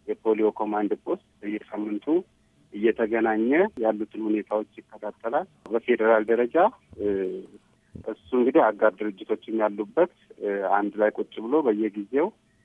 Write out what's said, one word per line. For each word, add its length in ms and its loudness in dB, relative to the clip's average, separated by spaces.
የፖሊዮ 440 0
ኮማንድ 460 -4
ፖስት 280 -8
በየሳምንቱ 680 -8
እየተገናኘ 760 0
ያሉትን 460 -4
ሁኔታዎች 500 -2
ይከታተላል። 720 -8
በፌዴራል 600 4
ደረጃ፣ 300 0
እ፣ 120 -4
እሱ 280 -12
እንግዲህ 280 4
አጋር 320 4
ድርጅቶችም 680 -6
ያሉበት፣ 540 0
እ፣ 120 -6
አንድ 260 0
ላይ 160 2
ቁጭ 280 -8
ብሎ 220 -4
በየጊዜው 680 -2